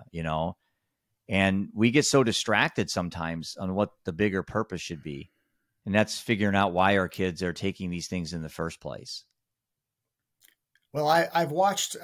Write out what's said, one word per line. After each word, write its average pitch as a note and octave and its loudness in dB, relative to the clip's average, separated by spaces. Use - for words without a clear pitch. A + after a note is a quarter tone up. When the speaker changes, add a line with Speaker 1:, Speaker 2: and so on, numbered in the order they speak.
Speaker 1:
you E2 -6
know? D#2+ -2
And G2 2
we A2+ 4
get C#3+ 4
so C3+ 4
distracted A2 0
sometimes E2 -6
on F#2 -4
what G2+ 0
the F2+ -4
bigger F#2+ 0
purpose G2+ -6
should D#2 -12
be. C#2+ -10
And G2 -4
that's G#2+ 2
figuring G2+ 2
out G2 4
why G2 6
our F#2 2
kids F#2 -4
are F2 0
taking F#2+ -4
these F2 -6
things E2+ -6
in E2 -6
the D#2+ -8
first E2 -8
place. - -12
Speaker 2:
Well, D3 0
I, E3 6
I've E3 2
watched, F#3+ 0